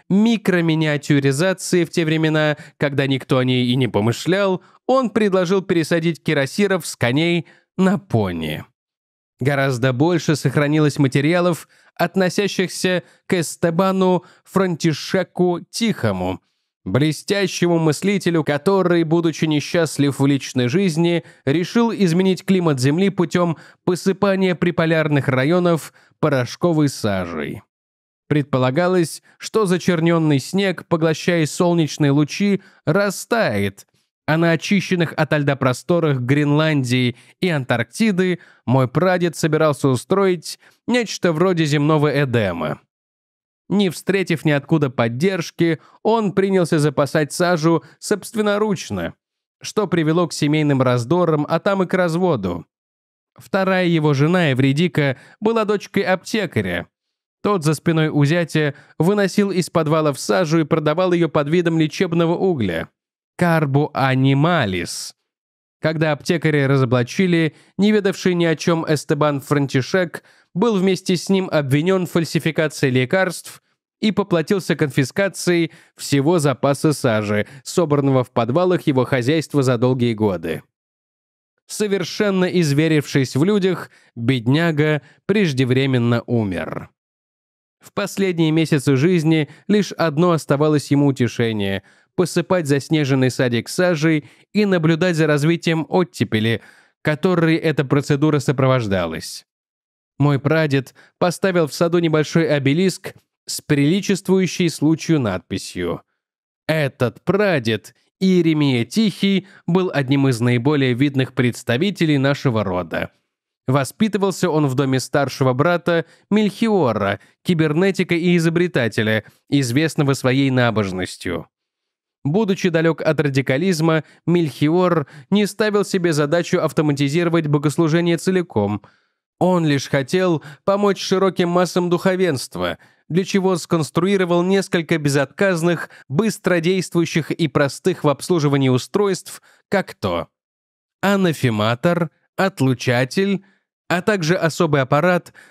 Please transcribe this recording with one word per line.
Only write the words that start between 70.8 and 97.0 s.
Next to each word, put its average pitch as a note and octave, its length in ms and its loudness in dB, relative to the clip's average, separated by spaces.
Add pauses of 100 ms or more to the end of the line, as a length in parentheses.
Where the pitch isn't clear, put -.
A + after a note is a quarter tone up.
с - 120 -8
ним F#3+ 220 0
обвинен D#3 560 0
в - 60 -12
фальсификации D#3 760 -2
лекарств C3 720 -2 (400)
и G#3+ 120 0
поплатился F3+ 640 -2
конфискацией E3 960 -2 (240)
всего C#3+ 420 0
запаса C#3+ 540 0
сажи, G#2+ 560 0 (160)
собранного C#3 580 0
в - 80 -6
подвалах E3 520 0
его C3 220 2
хозяйства C#3 600 0
за B2+ 140 2
долгие A#2+ 360 0
годы. F2 480 -4 (1040)
Совершенно G3 800 0
изверившись D3+ 920 2
в C3 80 2
людях, F#3+ 480 0 (240)
бедняга C#3+ 880 0 (240)
преждевременно C3 1000 2
умер. G2+ 640 -4 (880)
В - 120 -20
последние F#3 600 -2
месяцы D#3 420 2
жизни D#3+ 540 2 (180)
лишь G3+ 240 2
одно E3 400 0
оставалось D3+ 640 0
ему C#3+ 140 4
утешение: A2 760 -2 (320)
посыпать F3 540 -2
заснеженный C3+ 600 0
садик A#2+ 380 -2
сажей D#3+ 600 0 (220)
и G#3 140 2
наблюдать E3+ 500 2
за D#3 100 2
развитием D#3+ 640 0
оттепели, A2+ 720 -2 (420)